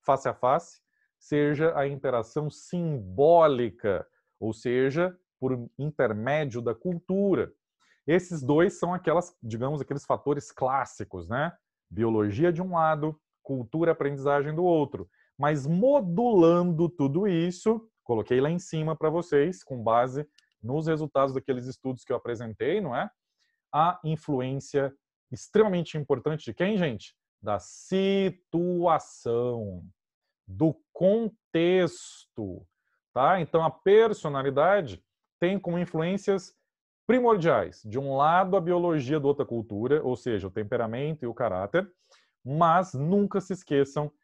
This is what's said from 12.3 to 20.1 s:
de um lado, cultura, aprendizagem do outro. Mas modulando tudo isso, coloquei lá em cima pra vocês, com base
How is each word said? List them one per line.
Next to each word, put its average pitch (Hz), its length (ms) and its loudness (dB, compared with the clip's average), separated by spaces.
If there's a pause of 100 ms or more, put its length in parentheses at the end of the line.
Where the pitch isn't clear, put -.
de 165 100 -4
um 185 120 -6
lado, 156 440 0 (240)
cultura, 143 500 -2
aprendizagem 143 600 -2
do 170 100 -2
outro. 143 440 0 (300)
Mas 143 280 -2
modulando 175 1200 4
tudo 151 380 0
isso, 180 600 0 (160)
coloquei 120 360 0
lá 143 100 2
em 175 80 -2
cima 156 380 -4
pra 156 140 0
vocês, 165 540 0
com 123 180 -10
base 127 460 0 (340)